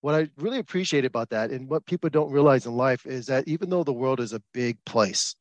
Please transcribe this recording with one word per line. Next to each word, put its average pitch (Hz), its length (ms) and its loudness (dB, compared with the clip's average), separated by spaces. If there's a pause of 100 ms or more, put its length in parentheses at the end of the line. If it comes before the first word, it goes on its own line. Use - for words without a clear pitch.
What 147 120 0
I 156 140 2 (100)
really 247 220 -4
appreciate 175 460 0
about 117 240 -2
that, 113 220 -2
and 131 180 -8
what 156 160 -2
people 170 240 -2
don't 147 220 0
realize 139 340 6
in 120 80 -8
life, 127 320 0
is 127 220 -8
that 131 200 0
even 165 220 -4
though 180 140 0
the 143 100 -2
world 127 260 0
is 113 140 -4
a 110 80 -8 (120)
big 120 320 -2
place - 560 0